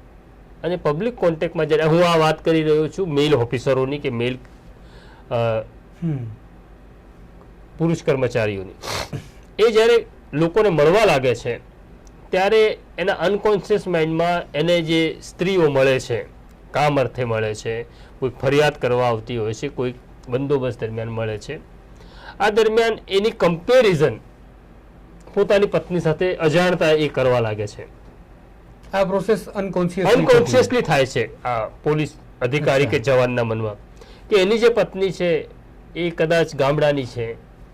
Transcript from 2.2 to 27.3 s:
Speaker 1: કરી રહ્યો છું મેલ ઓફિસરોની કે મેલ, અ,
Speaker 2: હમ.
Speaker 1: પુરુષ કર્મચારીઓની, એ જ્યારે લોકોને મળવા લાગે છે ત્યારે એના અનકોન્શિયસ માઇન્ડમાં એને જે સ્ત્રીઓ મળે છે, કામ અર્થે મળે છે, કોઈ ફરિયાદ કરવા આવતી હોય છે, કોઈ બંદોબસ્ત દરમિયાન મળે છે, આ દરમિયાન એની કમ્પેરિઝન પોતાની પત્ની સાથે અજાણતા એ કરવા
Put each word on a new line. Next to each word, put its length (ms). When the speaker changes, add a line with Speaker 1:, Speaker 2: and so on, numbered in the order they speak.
Speaker 1:
કરી 180
રહ્યો 240
છું 260
મેલ 220
ઓફિસરોની 640
કે 100
મેલ, 280
અ, 40
Speaker 2:
હમ. 140
Speaker 1:
પુરુષ 260
કર્મચારીઓની, 680
એ 120
જ્યારે 340
લોકોને 360
મળવા 360
લાગે 300
છે 220
ત્યારે 480
એના 160
અનકોન્શિયસ 760
માઇન્ડમાં 680
એને 240
જે 400
સ્ત્રીઓ 480
મળે 300
છે, 260
કામ 280
અર્થે 260
મળે 300
છે, 280
કોઈ 100
ફરિયાદ 400
કરવા 260
આવતી 300
હોય 160
છે, 140
કોઈ 260
બંદોબસ્ત 520
દરમિયાન 280
મળે 280
છે, 220
આ 100
દરમિયાન 480
એની 220
કમ્પેરિઝન 880
પોતાની 320
પત્ની 340
સાથે 360
અજાણતા 560
એ 160
કરવા 320